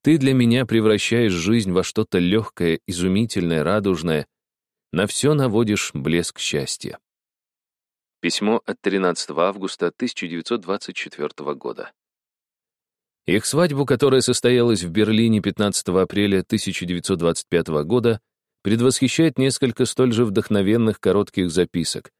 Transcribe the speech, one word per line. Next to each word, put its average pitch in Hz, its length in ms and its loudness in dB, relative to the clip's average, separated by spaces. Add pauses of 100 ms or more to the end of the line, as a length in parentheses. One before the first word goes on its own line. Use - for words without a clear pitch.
Ты 156 160 4
для 135 160 2
меня 123 320 4
превращаешь 110 640 2
жизнь 98 400 0
во 87 120 2
что-то - 360 -2
легкое, 87 680 0
изумительное, 92 760 -2
радужное. 85 640 -2 (640)
На 92 160 0
все 143 260 0
наводишь 113 600 0
блеск 78 460 -2
счастья». - 600 -8 (1200)
Письмо 110 460 -2
от - 160 -8
тринадцатого 90 680 -2
августа 95 440 -4
тысяча - 360 -8
девятьсот 85 340 -6
двадцать 92 340 -8
четвертого - 580 -8
года. - 380 -12 (1300)
Их 98 200 0
свадьбу, 143 400 0
которая 131 360 4
состоялась 120 600 2
в 85 60 -6
Берлине 107 520 2
пятнадцатого 95 600 0
апреля 98 420 0
тысяча 98 420 -4
девятьсот 87 340 -2
двадцать 85 280 -2
пятого 80 360 0
года, 113 360 0 (440)
предвосхищает 127 720 2
несколько 131 480 0
столь 127 260 2
же 113 140 2
вдохновенных 107 720 0
коротких 95 500 0
записок. 85 720 -2